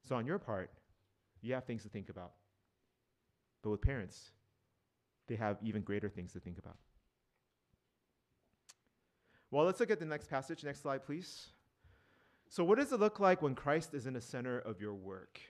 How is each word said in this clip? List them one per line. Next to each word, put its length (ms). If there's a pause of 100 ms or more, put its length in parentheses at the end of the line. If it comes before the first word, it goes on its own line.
So 80
on 100
your 120
part, 320 (720)
you 100
have 120
things 180
to 80
think 180
about. 240 (1300)
But 80
with 120
parents, 480 (1000)
they 80
have 260
even 200
greater 260
things 240
to 80
think 180
about. 180 (2750)
Well, 160
let's 120
look 120
at 100
the 60
next 220
passage. 360
Next 180
slide, 220
please. 440 (1000)
So 160
what 140
does 140
it 60
look 220
like 220
when 120
Christ 380
is 140
in 80
the 60
center 380
of 220
your 140
work? 440 (120)